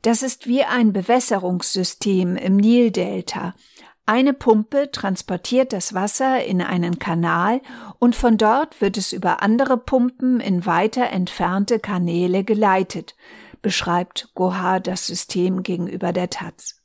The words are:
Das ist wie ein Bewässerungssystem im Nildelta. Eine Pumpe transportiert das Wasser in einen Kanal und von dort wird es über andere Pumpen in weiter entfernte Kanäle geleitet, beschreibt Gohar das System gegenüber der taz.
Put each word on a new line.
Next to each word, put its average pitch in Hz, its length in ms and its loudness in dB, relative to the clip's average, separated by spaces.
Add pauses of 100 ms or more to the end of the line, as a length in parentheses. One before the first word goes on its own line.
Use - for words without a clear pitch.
Das 226 200 2
ist - 240 -4
wie 254 180 2
ein 233 280 2
Bewässerungssystem 185 1400 0
im 190 200 2
Nildelta. 202 960 2 (520)
Eine 262 260 2
Pumpe 269 580 2
transportiert 214 840 -2
das 185 180 -2
Wasser 226 500 0
in 180 200 -2
einen 175 360 -2
Kanal 170 640 0 (380)
und 240 180 4
von 226 220 4
dort 247 420 2
wird 202 160 0
es 190 160 -2
über 180 300 -2
andere 247 340 2
Pumpen 254 640 0
in 180 240 -2
weiter 196 460 0
entfernte 190 680 -2
Kanäle 180 680 -2
geleitet, 196 680 0 (460)
beschreibt - 720 -4
Gohar 185 460 -2
das 190 260 -6
System 185 560 -2
gegenüber 175 520 -4
der 180 160 -2
taz. - 540 -12